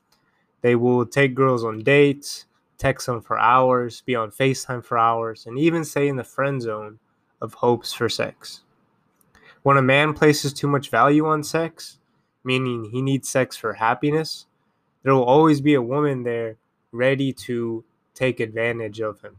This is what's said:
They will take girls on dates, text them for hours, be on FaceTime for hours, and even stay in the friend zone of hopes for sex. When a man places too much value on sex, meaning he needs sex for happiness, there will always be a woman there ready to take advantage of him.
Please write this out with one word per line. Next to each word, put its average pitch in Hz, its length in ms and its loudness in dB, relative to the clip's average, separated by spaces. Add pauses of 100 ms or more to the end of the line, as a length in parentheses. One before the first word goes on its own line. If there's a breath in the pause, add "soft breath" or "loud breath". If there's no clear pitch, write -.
(600)
They 120 160 4
will 123 280 2
take 135 300 0
girls 127 300 2
on 110 140 -6
dates, 143 680 2 (320)
text - 300 -4
them 120 140 -6
for 110 160 -4
hours, 123 680 2
be 127 100 -2
on 110 160 -4
FaceTime 131 540 -2
for 120 120 -4
hours, 113 480 0
and 120 140 -10
even 165 240 2
stay 143 240 -2
in 139 80 -2
the 120 80 -6
friend 139 380 -4
zone 107 380 -10 (420)
of 113 140 -10
hopes 120 360 0
for 117 160 -4
sex. - 540 -8 (1000 soft breath)
When 139 120 4
a 135 60 4
man 143 320 4
places 147 400 2
too - 160 -4
much 143 200 -2
value 143 360 4
on 156 180 0
sex, - 560 -6 (420)
meaning 127 440 -2
he 120 160 -6
needs 135 260 -2
sex 131 300 -2
for 107 160 -6
happiness, 147 720 -2 (560)
there 135 120 2
will 127 120 4
always 147 340 6
be 147 140 2
a 131 80 2
woman 135 420 -2
there 117 320 -6 (380)
ready 131 400 0
to 117 500 -6 (300)
take 127 260 -2
advantage 113 600 -4
of 107 180 -6
him. 104 180 -20